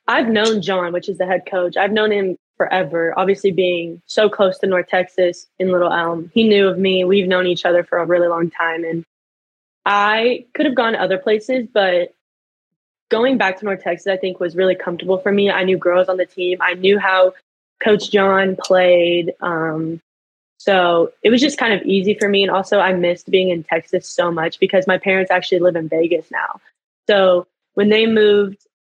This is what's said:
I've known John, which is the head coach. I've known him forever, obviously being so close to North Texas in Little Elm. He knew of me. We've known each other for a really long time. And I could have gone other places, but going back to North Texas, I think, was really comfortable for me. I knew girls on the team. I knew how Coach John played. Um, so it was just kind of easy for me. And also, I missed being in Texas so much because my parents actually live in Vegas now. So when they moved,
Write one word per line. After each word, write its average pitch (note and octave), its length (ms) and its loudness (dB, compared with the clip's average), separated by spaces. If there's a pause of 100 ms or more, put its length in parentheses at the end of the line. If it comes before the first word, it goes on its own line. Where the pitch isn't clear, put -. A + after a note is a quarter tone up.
I've A#3 220 0
known A3 320 0
John, F3 320 -4
which F3 160 -6
is F3 80 -6
the F#3 80 -2
head F#3 240 -2
coach. F3+ 280 -2
I've G3 140 0
known G#3+ 200 0
him G3 260 -2 (200)
forever, E3 600 -2
obviously F#3+ 340 0
being F3 540 -2
so G#3+ 240 2
close F#3+ 300 0
to G3 80 -2
North F3+ 200 0
Texas F3+ 600 -2 (120)
in F#3 120 0
Little F3 200 2
Elm. E3+ 420 -4
He A3+ 140 4
knew G3+ 200 4
of F3 100 -2
me. F#3 260 0
We've F#3 240 2
known F#3 200 2
each F3 180 -2
other F3 180 2
for F3 140 -4
a E3+ 80 -2
really F3 220 2
long E3+ 220 -2
time. E3 340 -4
And E3 220 -6 (800)
I G#3+ 680 0
could D4+ 120 -2
have C4 100 -2
gone A3+ 200 0
other F#3 220 -2
places, A3 560 -2
but F3+ 400 0 (960)
going A#3+ 280 0
back F#3+ 220 -2
to G#3+ 60 -10
North F#3+ 160 -6
Texas, F3 260 -6
I F#3+ 100 -2
think, F#3 220 -6
was E3+ 160 -4
really F#3 200 2
comfortable F3 420 -4
for G3 140 -2
me. G3+ 180 2
I F#3 140 -2
knew F#3 140 0
girls F3+ 320 2
on F#3 80 -2
the F3+ 100 0
team. F3+ 340 -4
I F3+ 140 0
knew G3 240 2
how F#3 340 2 (480)
Coach G#3 300 0
John G3 520 2
played. F3 760 2
Um, D#3+ 600 -4 (560)
so F3 540 2 (120)
it G#3 80 4
was B3 100 4
just C#4+ 160 -2
kind A3+ 160 0
of F#3+ 100 -2
easy G3 300 0
for G#3 160 -2
me. G3 140 2
And F#3 80 -2
also, G3 280 0
I F#3 140 2
missed F3 380 -2
being F#3 180 2
in E3+ 140 -4
Texas E3+ 440 -4
so F3 240 -2
much E3 280 -4
because F#3+ 260 0
my F#3 140 0
parents F#3+ 320 0
actually F3+ 280 0
live E3+ 180 2
in D#3+ 100 -6
Vegas E3 420 -2
now. - 300 -8 (500)
So F#3 380 2 (280)
when G#3 140 2
they G#3+ 160 4
moved, G#3 520 2 (240)